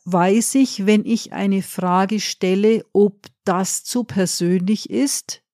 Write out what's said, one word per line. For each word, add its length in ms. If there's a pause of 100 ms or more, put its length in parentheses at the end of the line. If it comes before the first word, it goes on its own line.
weiß 500
ich, 300
wenn 200
ich 280
eine 280
Frage 580
stelle, 720
ob 340 (160)
das 400
zu 200
persönlich 840
ist? 540 (100)